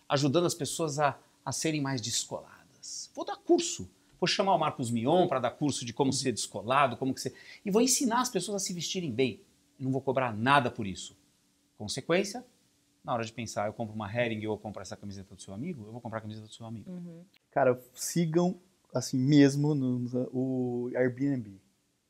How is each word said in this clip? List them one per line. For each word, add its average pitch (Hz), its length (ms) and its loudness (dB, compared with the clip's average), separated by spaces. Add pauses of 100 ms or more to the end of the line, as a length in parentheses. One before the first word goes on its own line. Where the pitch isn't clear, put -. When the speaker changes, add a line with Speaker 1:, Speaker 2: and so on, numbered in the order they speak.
(100)
Speaker 1:
ajudando 147 360 4
as 156 80 2
pessoas 147 460 -4
a, 143 180 2 (280)
a 135 80 -6
serem 156 260 -2
mais 135 220 -2
descoladas. - 1120 -8
Vou - 80 -8
dar 403 140 -10
curso. - 520 2 (300)
Vou 170 80 2
chamar 196 280 2
o 160 40 4
Marcos 135 320 -2
Mion 139 360 4
pra 131 120 0
dar 120 120 0
curso 135 340 -2
de 117 80 -6
como 135 180 2
ser 135 220 0
descolado, 117 640 0
como 135 160 -2
que - 80 -12
ser, - 120 -8 (320)
e 196 60 -4
vou 214 100 4
ensinar 254 400 2
as 247 80 -2
pessoas 196 320 -4
a - 40 -4
se 185 80 -6
vestirem 170 380 -4
bem, 135 280 0 (420)
não 131 100 0
vou 135 100 0
cobrar 127 340 0
nada 123 360 4
por 110 160 -6
isso. - 300 -10 (600)
Consequência, 180 680 -2 (580)
na 139 100 -4
hora 117 100 0
de 110 100 -8
pensar, 107 340 -4
eu 104 60 -6
compro 110 220 -8
uma 104 180 -6
Hering 113 320 0
ou 107 80 -2
eu 101 40 -2
compro 101 240 -10
essa 98 140 -12
camiseta 98 380 -14
do 90 80 -18
seu 98 120 -14
amigo, 123 340 -8
eu 110 40 -16
vou 120 100 -12
comprar 110 180 -8
a - 20 -10
camiseta 107 260 -12
do - 60 -20
seu 117 120 -16
amigo. 110 260 -12
Speaker 2:
Uhum. 175 320 -14 (280)
Speaker 3:
Cara, 127 280 4 (140)
sigam, 175 640 2 (380)
assim, 127 240 -2
mesmo 143 560 6
no, 127 260 0
no, 123 320 -2
o 127 640 -2
Airbnb. 123 640 0 (500)